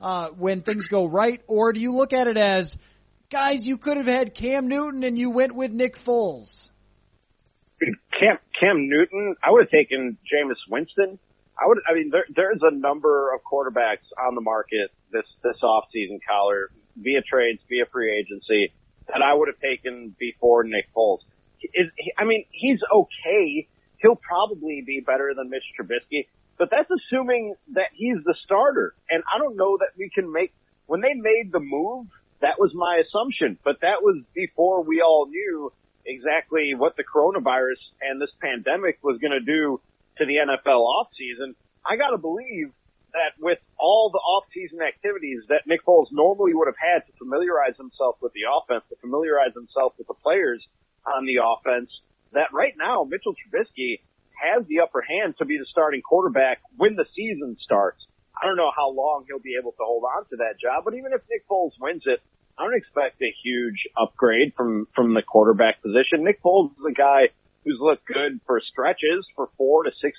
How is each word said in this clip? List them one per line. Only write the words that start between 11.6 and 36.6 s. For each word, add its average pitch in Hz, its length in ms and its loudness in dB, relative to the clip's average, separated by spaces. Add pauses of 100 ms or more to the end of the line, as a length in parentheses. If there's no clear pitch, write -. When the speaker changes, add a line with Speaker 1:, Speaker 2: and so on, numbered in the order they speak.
Speaker 2:
would, 220 120 6 (120)
I - 20 2
mean, 156 200 0
there, 175 200 2
there's 190 300 0
a 156 100 6
number 143 640 2
of 131 80 -6
quarterbacks 120 640 -2 (180)
on 123 120 -2
the 120 40 -4
market 110 520 -4 (180)
this, 113 160 -4 (160)
this 120 220 -2
offseason, 104 640 -2
Collar, 101 420 0 (260)
via 127 260 -2
trades, 117 460 0
via 123 220 -2
free 110 260 -2
agency, 104 560 -2 (360)
that - 120 -4
I 139 140 4
would 147 140 2
have - 100 -8
taken 123 580 -8
before 120 460 4
Nick 107 340 -6
Foles. 107 260 2 (520)
Is, 175 140 0 (280)
I 214 80 -2
mean, 220 280 0
he's 262 260 0 (160)
okay, 185 720 0 (360)
he'll 226 180 6
probably 165 640 -4
be 135 160 -8
better 131 340 0
than 131 140 -10
Mitch 131 160 -10 (140)
Trubisky, 120 480 -6 (320)
but - 120 0
that's 302 200 2
assuming 247 640 -2 (180)
that 190 220 -2
he's 226 300 -2
the 165 100 2 (100)
starter. 226 500 2 (140)
And 170 140 0 (100)
I 214 60 0
don't 269 180 -4
know 190 220 2
that 190 180 -4
we 190 160 -10
can 180 180 -4
make, 170 220 -4 (340)
when 180 140 -4
they 269 140 0
made 220 380 0
the 175 80 0
move, 175 460 -6 (360)
that - 160 0
was 196 160 2
my 175 320 0
assumption, 208 580 -2
but 143 180 -2
that 180 200 0
was 202 180 4 (140)
before 180 480 0
we 160 180 0
all 156 300 6
knew 165 420 -8 (320)
exactly 151 720 -4